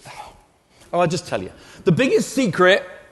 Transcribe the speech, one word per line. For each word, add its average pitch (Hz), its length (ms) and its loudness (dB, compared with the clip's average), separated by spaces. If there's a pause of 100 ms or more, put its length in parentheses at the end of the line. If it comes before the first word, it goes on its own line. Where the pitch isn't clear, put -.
oh, - 960 -10
I'll 180 60 2
just 170 200 -6
tell 117 140 -6
you. 92 100 -10 (320)
The - 80 2
biggest 262 420 0
secret 185 540 2 (240)